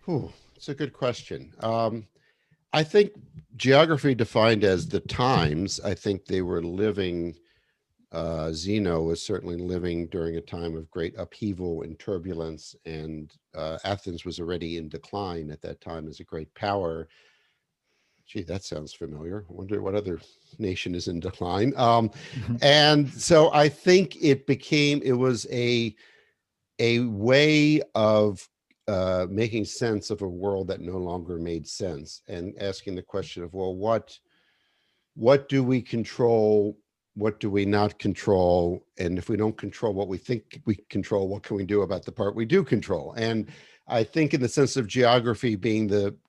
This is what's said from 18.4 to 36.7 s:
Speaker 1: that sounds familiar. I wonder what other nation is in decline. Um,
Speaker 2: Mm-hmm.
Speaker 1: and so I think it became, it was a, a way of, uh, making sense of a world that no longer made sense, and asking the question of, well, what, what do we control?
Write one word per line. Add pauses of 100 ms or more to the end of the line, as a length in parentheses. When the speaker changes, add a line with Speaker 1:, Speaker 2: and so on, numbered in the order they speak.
Speaker 1:
that
sounds
familiar.
I
wonder
what
other (380)
nation
is
in
decline.
Um,
Speaker 2:
Mm-hmm.
Speaker 1:
and
so
I
think
it
became,
it
was
a, (840)
a
way (120)
of, (400)
uh,
making
sense
of
a
world
that
no
longer
made
sense,
and
asking
the
question
of,
well,
what, (960)
what
do
we
control? (380)